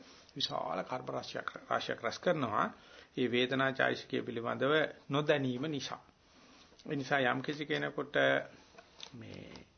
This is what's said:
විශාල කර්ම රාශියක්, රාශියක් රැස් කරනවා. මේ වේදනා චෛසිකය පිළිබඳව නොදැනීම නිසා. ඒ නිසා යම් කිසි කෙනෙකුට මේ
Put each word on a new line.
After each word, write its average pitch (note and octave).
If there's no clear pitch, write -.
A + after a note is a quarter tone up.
විශාල A2
කර්ම B2+
රාශියක්, -
රාශියක් A#2
රැස් A#2
කරනවා. C#3+
මේ B2
වේදනා C3
චෛසිකය B2+
පිළිබඳව A#2
නොදැනීම C#3
නිසා. D3
ඒ D#3
නිසා C#3
යම් B2+
කිසි D3+
කෙනෙකුට D3
මේ G2+